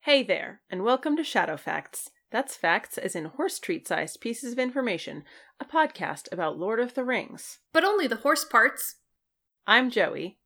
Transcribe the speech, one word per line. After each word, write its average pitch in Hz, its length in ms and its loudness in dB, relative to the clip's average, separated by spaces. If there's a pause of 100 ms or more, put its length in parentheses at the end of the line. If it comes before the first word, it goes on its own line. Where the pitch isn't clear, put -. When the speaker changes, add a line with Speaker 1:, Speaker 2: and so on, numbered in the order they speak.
(120)
Speaker 1:
Hey 269 120 6
there, - 360 -2 (100)
and 185 140 -4
welcome 269 320 2
to 320 80 0
Shadow 165 320 0
Facts. - 540 -8 (220)
That's 269 260 -4
facts 175 400 0
as - 180 -6
in 165 80 -4
horse 311 360 -4
treat-sized 160 600 -4
pieces 233 320 -6
of 247 80 -4
information, 247 640 -2 (340)
a 262 60 -10
podcast 247 720 -2
about 160 240 -2
Lord 214 240 0
of 240 140 -2
the 254 100 -2
Rings. - 540 -6 (120)
Speaker 2:
But 330 140 4
only 392 220 2
the 226 100 0
horse 311 260 2
parts. - 520 2 (680)
Speaker 1:
I'm 240 240 6
Joey. 185 560 0